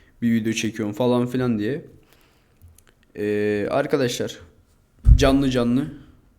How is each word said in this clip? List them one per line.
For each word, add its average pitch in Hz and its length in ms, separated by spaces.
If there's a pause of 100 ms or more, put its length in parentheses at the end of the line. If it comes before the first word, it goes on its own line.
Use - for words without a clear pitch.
(220)
bir 117 100
video 113 220
çekiyorum 107 400
falan 123 340
filan 123 320
diye. 127 260 (1300)
Ee, 104 560
arkadaşlar 135 680 (760)
canlı 139 340
canlı 123 380 (520)